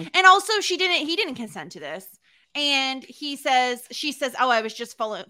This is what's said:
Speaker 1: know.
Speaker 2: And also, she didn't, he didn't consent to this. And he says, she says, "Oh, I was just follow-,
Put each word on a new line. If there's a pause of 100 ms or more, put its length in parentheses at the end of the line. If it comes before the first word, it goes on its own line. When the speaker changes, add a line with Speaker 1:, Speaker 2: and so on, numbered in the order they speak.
Speaker 1:
know.
Speaker 2:
And
also,
she
didn't,
he
didn't
consent
to
this. (480)
And
he
says,
she
says,
"Oh,
I
was
just
follow-,